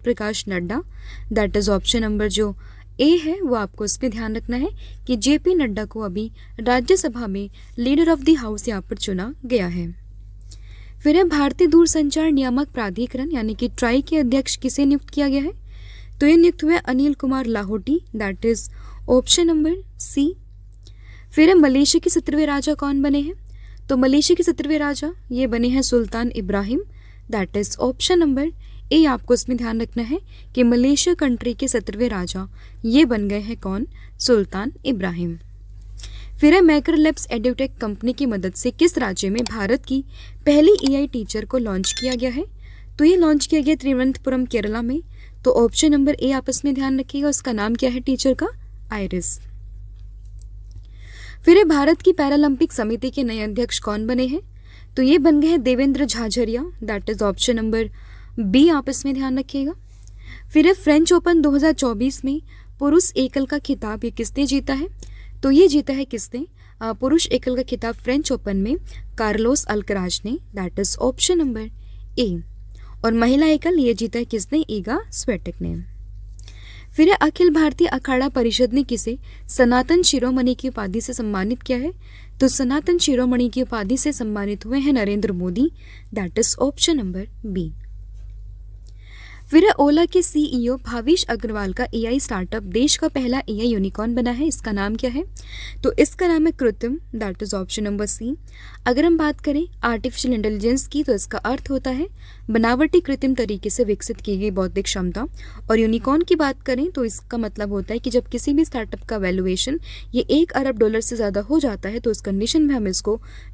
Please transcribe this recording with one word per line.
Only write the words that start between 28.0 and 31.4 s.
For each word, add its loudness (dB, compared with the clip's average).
number 0
A, 6
आपको 0
इसमें 0
ध्यान -4
रखना -4
है -4
कि 4
मलेशिया 4
कंट्री -2